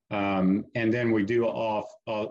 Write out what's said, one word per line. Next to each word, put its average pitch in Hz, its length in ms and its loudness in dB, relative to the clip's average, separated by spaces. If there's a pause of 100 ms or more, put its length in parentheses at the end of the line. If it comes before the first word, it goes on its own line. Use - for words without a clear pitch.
(100)
Um, 98 640 0
and 113 180 2
then 117 200 2
we 107 120 2
do 117 220 2
off, 110 400 -2 (200)
uh, 110 240 -4